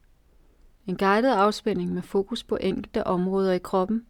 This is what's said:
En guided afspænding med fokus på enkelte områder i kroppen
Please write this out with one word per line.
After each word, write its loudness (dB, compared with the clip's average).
En -6
guided 2
afspænding 2
med -4
fokus -4
på -4
enkelte -4
områder 0
i 2
kroppen -2